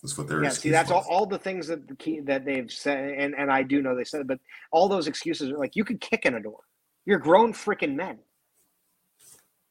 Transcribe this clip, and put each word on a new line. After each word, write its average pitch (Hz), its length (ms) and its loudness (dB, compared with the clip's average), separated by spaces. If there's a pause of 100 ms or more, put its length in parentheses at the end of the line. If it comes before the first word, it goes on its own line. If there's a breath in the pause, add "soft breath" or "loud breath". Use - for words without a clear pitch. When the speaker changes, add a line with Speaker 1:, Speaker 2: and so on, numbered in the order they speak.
Speaker 1:
That's - 160 -8
what 139 100 -6
their 156 140 0
Speaker 2:
Yeah, 143 60 2
see, 131 60 -2
Speaker 1:
excuse 151 180 0
Speaker 2:
that's 165 180 4
all, 180 80 6
Speaker 1:
was. 190 100 -2
Speaker 2:
all 190 180 2
the 190 120 -4
things 185 300 -6
that 160 200 -6
the 135 80 -14
key, 156 240 -6
that 135 240 -2
they've 131 260 -4
said, 139 480 -4
and, 143 160 -2
and 139 160 0
I 135 120 4
do 139 180 2
know 131 160 0
they 123 80 -4
said 151 160 -6
it, 135 60 -6
but 127 120 -4 (320 loud breath)
all 170 160 6
those 190 200 0
excuses 143 440 -4
are 143 60 -6
like, 139 200 -4
you 208 80 0
could 226 140 -6
kick - 280 -2
in 131 80 2
a 110 60 -4
door. 107 200 -12 (460)
You're 190 120 4
grown 190 360 6
freaking 175 400 -2
men. 151 240 -6 (1500)